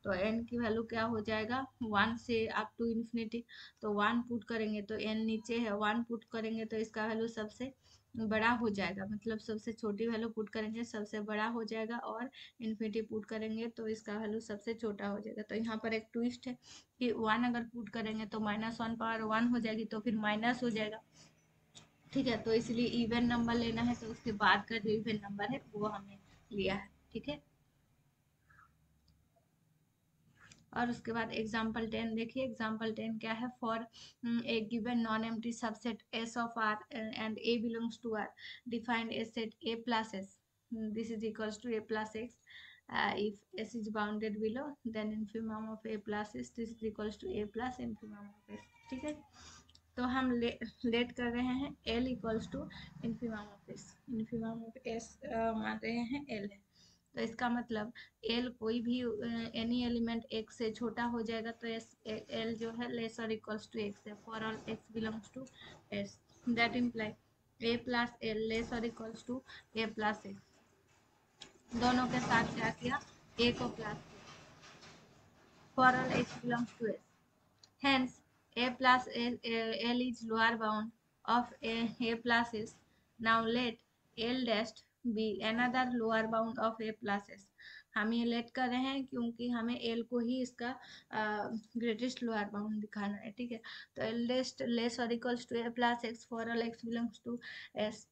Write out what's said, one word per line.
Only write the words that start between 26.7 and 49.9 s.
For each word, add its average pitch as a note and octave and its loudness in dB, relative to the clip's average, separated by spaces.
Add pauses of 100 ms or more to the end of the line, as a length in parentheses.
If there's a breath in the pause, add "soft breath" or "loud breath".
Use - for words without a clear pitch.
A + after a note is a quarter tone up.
है। - -6 (240)
ठीक A#3 -6
है, D4 -4 (3250 loud breath)
और A#3+ 2
उसके A#3 -4
बाद A3+ 0
एग्जांपल A3 0
टेन A3+ -2
देखिए। A#3 -2
एग्जांपल A3 -2
टेन A3 -4
क्या A3+ -2
है? A#3 -2 (160)
For, A3+ 0 (480 loud breath)
हम्म, A#3 2
a A#3 0 (140)
given A#3 2
non-empty A3+ 0
subset A3 -2 (160)
S A3+ -2 (100)
of A#3 -4
R G#3+ 2 (460)
and A3 -4
A A#3 6 (120)
belongs A#3 -2
to A3+ 0
R, - -4 (460 loud breath)
define A#3 0
a A3+ 0
set A3+ -4 (140)
A A3+ 0
plus A3+ 0
S, F#3+ -6 (400)
हम्म, A3 -4
this A3+ -4
is A3 -2
equals G#3+ -4
to A#3 0
A G#3+ 0 (100)
plus G#3+ -2
X, A#3+ -10 (500 loud breath)
uh, - 2 (120)
if - -6
S A#3 -12
is G#3 -4
bounded G#3+ 0
below, B3 0 (300)
then G#3+ -2
infimum A3 -4
of A3 -12
A A3 -2 (100)
plus G#3 -2
S, B3 -8
this A#3 -4
is - -8
equals G#3+ -4
to F#4 -4
A G#3 0 (120)
plus B3 -4
infimum G#3+ -8
of G#3 -16
S। - -14 (240)
ठीक C4 -6
है, D4+ -4 (800 loud breath)